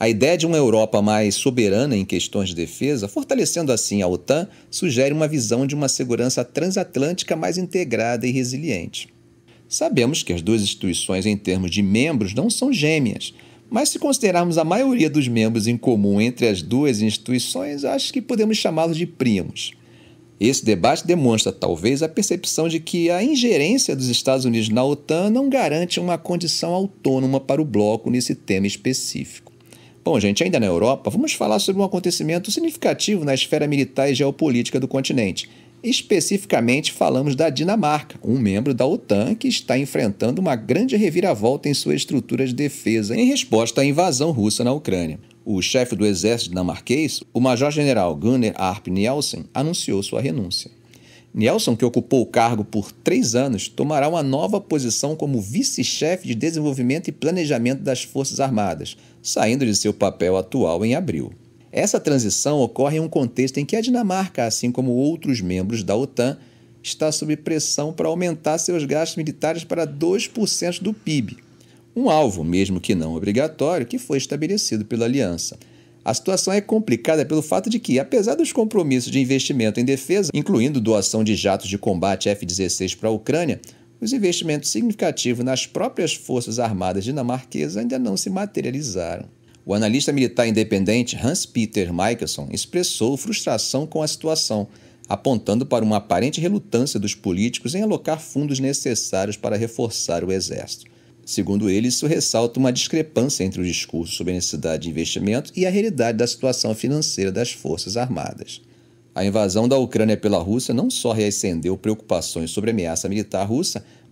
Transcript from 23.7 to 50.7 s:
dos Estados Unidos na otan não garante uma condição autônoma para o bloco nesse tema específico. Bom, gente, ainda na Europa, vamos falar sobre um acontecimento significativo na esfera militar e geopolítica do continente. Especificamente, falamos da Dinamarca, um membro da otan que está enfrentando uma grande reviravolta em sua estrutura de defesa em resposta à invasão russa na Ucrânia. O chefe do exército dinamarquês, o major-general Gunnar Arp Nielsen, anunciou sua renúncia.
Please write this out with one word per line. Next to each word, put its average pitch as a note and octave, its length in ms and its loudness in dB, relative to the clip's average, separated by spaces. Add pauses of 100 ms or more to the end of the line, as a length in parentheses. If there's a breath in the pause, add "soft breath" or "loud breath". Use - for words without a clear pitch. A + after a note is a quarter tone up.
dos B2+ 120 -2
Estados C3 360 0
Unidos A2+ 240 2
na A#2 160 2
otan D3+ 440 0
não C4 200 2
garante F3 500 0
uma F3 180 0
condição E3+ 560 -2
autônoma C3+ 680 0
para C#3+ 200 0
o D#3+ 40 2
bloco G#2+ 440 2
nesse B2 280 0
tema G2 320 0
específico. - 800 -6 (560 loud breath)
Bom, E3 140 4
gente, C3 240 2
ainda F3 160 2
na A2+ 60 2
Europa, G#2 460 2
vamos C#4+ 240 0
falar G#3+ 240 2
sobre G3 240 0
um - 20 4
acontecimento F3+ 680 -2
significativo G#3 760 0
na C3+ 80 4
esfera D3 320 2
militar C#3+ 440 2
e C#3+ 40 2
geopolítica C3+ 640 0
do B2+ 80 -2
continente. C3 640 -2 (320 loud breath)
Especificamente, D#3 1120 0
falamos C3+ 440 2
da D#3+ 140 2
Dinamarca, D3+ 720 0
um A#2+ 140 2
membro A2+ 340 2
da A#2+ 140 2
otan C#3+ 480 2
que A3 140 -2
está C3 300 0
enfrentando C3 640 0
uma D#3+ 160 2
grande G3+ 400 0
reviravolta D3+ 720 2
em D3 60 2
sua D3 200 0
estrutura C3+ 520 -2
de B2+ 80 -2
defesa A2+ 600 -2
em A2+ 120 4
resposta B2+ 560 2
à - 20 6
invasão D3 460 2
russa A2 340 0
na A#2+ 80 2
Ucrânia. F2+ 480 -2 (240 loud breath)
O G2 160 -2
chefe B2 340 0
do G2+ 120 0
exército G#2 440 0
dinamarquês, F#2 720 -2 (100)
o A#2 80 0
major-general B2+ 760 2
Gunnar A2+ 400 2
Arp F#2 320 -2
Nielsen, G2 640 -2
anunciou C3+ 500 -2
sua A2+ 200 -4
renúncia. C3 480 -4 (640 loud breath)